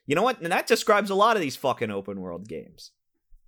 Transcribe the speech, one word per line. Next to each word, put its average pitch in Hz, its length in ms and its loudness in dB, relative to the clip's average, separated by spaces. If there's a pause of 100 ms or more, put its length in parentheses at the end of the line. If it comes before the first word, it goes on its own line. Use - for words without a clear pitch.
You 139 100 0
know 185 80 4
what? 247 160 0
And 196 140 -4
that 240 120 0
describes 208 440 2
a 196 60 -2
lot 214 200 6
of 202 60 0
these 139 160 -4
fucking 120 340 -2
open 98 300 -8
world 92 260 -10
games. - 440 -16 (560)